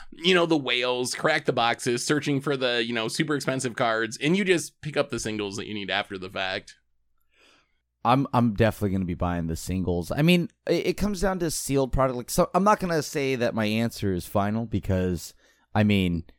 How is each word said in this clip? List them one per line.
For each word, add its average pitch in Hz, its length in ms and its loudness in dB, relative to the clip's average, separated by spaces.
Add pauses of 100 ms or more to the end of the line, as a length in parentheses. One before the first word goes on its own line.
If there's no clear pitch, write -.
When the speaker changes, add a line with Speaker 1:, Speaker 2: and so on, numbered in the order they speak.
(120)
Speaker 1:
you 180 220 2
know, 170 140 6
the 160 100 4
whales, 123 560 0
crack 156 320 0
the 139 80 2
boxes, 120 500 0
searching 147 380 0
for 143 160 -2
the, 120 260 0
you 117 100 -4
know, 113 140 -2
super 151 280 -2
expensive 127 400 -4
cards, 113 460 0
and 151 140 4
you 202 80 0
just 180 380 0
pick 147 160 -6
up 143 140 0
the 117 80 -4
singles 104 380 -4
that 101 100 -8
you 104 80 -8
need 98 160 -6
after 101 260 -2
the 92 140 -10
fact. 95 420 -6 (1300)
Speaker 2:
I'm, 131 300 4
I'm 120 200 4
definitely 104 380 2
gonna 95 140 0
be 87 80 -4
buying 87 340 -2
the 80 80 -2
singles. 87 560 -4
I 143 100 -2
mean, 175 280 4 (180)
it, 170 200 2
it 180 100 0
comes 196 240 -2
down 190 180 0
to 165 120 -2
sealed 135 400 0
product. 131 260 2
Like, 123 120 -8
so - 260 2
I'm 185 80 4
not 208 160 4
gonna 165 240 0
say 135 320 -2
that 120 180 0
my 110 120 0
answer 110 480 0
is 87 120 -2
final 107 400 0
because, 92 680 -2 (420)
I 107 80 4
mean, 92 400 2 (160)